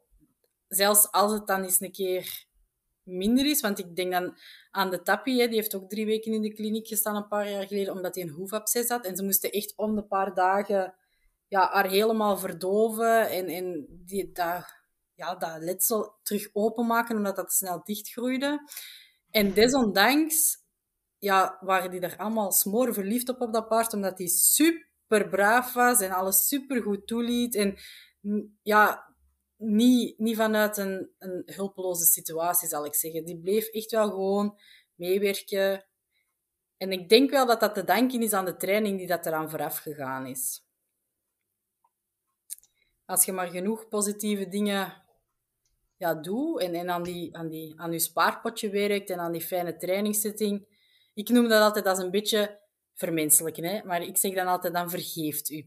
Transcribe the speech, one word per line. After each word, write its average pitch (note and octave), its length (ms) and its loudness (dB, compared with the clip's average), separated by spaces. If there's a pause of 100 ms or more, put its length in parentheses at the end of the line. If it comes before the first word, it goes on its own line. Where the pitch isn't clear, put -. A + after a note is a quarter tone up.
(680)
zelfs G#3 420 4
als G3+ 220 4
het G#3 140 -4
dan F#3+ 160 0
eens F#3 180 0
een F#3 120 -8
keer F#3 540 -4 (560)
minder G#3 440 2
is, D4 140 2
want G3+ 180 0
ik E3+ 180 -12
denk F3+ 160 -2
dan F3+ 240 -2 (340)
aan F#3+ 200 0
de F3 120 -4
Tappy, A3+ 360 2
hè, A#3+ 80 4
die A3+ 100 -2
heeft G#3 180 -2
ook F#3+ 140 -10
drie G#3+ 180 -4
weken A3 260 -2
in A3 100 0
de G#3+ 120 -4
kliniek G#3+ 340 -4
gestaan G#3+ 280 -2
een G3+ 120 -6
paar G#3 220 -2
jaar G3 160 -4
geleden, G3 280 -4
omdat F3+ 200 -6
hij F3+ 100 -8
een E3 60 -8
hoefabsces F#3+ 580 -4
had. A#3+ 160 -4
En F#3 120 -6
ze G3 80 -4
moesten G3 260 0
echt G3+ 260 -4
om G#3+ 180 -2
de G#3 100 -2
paar G3 300 -2
dagen, F#3+ 600 0 (540)
ja, F#3 240 4
haar F#3+ 160 4
helemaal G#3 500 2
verdoven G#3+ 920 2
en, F#3 160 -2
en E3+ 440 -6
die, F3 420 -6
dat, F3 320 -2 (500)
ja, E3+ 200 -6
dat E3+ 240 -6
letsel F#3 640 -2
terug G3+ 300 -4
openmaken, A3+ 640 0
omdat G3 200 -2
dat F3+ 160 -6
snel F3+ 320 -2
dichtgroeide. C4 840 -4 (600)
En G3+ 240 2
desondanks, B3 1040 2 (600)
ja, F#3+ 420 2
waren F#3 300 2
die F3+ 100 -6
er F3 160 -4
allemaal G#3 360 -2
smoor A3 420 2
verliefd G#3 340 -2
op, B3+ 120 -6
op A3+ 120 -2
dat A3 160 -2
paard, A3+ 240 2
omdat F#3+ 240 -4
die F3+ 120 -6
super - 1000 2
braaf G#3 440 4
was B3 280 4
en F#3+ 100 0
alles F#3+ 380 0
super C#4 340 -2
goed G3 240 -4
toeliet. A#3+ 480 -2
En, G3 220 0 (520)
n-, G#3 340 -4
ja, G#3 440 4 (500)
niet, A3+ 640 4
niet A3 180 0
vanuit G#3+ 400 2
een, F#3+ 420 -4
een F3+ 240 -8 (120)
hulpeloze F#3 500 -4
situatie, E3 640 0
zal D3+ 160 -4
ik D3+ 100 -6
zeggen. D#3+ 300 -4
Die E3+ 140 -8
bleef G3+ 280 0
echt G#3+ 240 -10
wel A3 200 2
gewoon G3 480 -2 (360)
meewerken. G3 880 -2 (920)
En F#3+ 160 -6
ik F3+ 160 -4
denk C4 220 6
wel C4+ 160 4
dat A#3 140 2
dat G#3 140 2
te F#3+ 100 -4
danken A#3 380 2
is G#3+ 100 0
aan F#3+ 120 0
de E3+ 120 -6
training G3 420 0
die F#3 80 -8
dat E3+ 200 -2
eraan D#3 240 -2
vooraf D#3 280 -6
gegaan C3 480 -8
is. - 360 -8 (2500)
Als F#3 200 0
je F#3+ 80 -2
maar F#3 160 -4
genoeg F#3 400 -6
positieve G#3 600 -2
dingen, G3 440 -2 (1040)
ja, E3+ 180 0
doet A3+ 460 -2
en, F3 140 0
en F3 160 -4
aan F3 120 -2
die, F3 340 -8
aan E3 120 -8
die, D#3 320 -12
aan E3+ 120 -6
je E3 60 -2
spaarpotje G#3+ 720 0
werkt G3+ 400 0
en F3+ 80 -4
aan E3+ 140 -4
die E3 80 -4
fijne F3 360 -4
trainingssetting. G3+ 920 -2 (480)
Ik G#3 140 -8
noem A#3+ 200 6
dat G#3+ 140 6
altijd G#3 240 4
als F#3 120 2
een F#3 120 -4
beetje G#3 480 0 (360)
vermenselijken, D#3+ 680 0
hè. G3+ 200 -4
Maar F3 180 -2
ik F#3 140 -8
zeg G3 180 0
dan F#3 120 0
altijd, F3+ 280 0
dan F3 160 -2
vergeeft E3 580 -6
uw D#3 180 -8